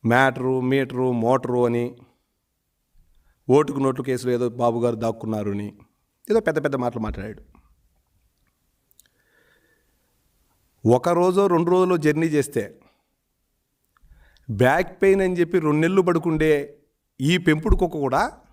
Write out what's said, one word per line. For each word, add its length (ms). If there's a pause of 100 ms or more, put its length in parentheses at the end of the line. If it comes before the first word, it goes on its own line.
మ్యాటరు, 540
మీటరు, 520
మోటరు 540
అని, 300 (1500)
ఓటుకు 280
నోట్లు 260
కేసులో 280
ఏదో 160
బాబు 320
గారు 140
దాక్కున్నారు 560
అని, 220 (580)
ఏదో 100
పెద్ద 240
పెద్ద 120
మాటలు 240
మాట్లాడాడు. 420 (3500)
ఒక 200
రోజో 380
రెండు 240
రోజులు 260
జర్నీ 300
చేస్తే 540 (1700)
బ్యాక్ 520
పెయిన్ 180
అని 160
చెప్పి 220
రెండు 220
నెలలు 220
పడుకుండే 760 (420)
ఈ 180
పెంపుడు 380
కుక్క 200
కూడా 360 (200)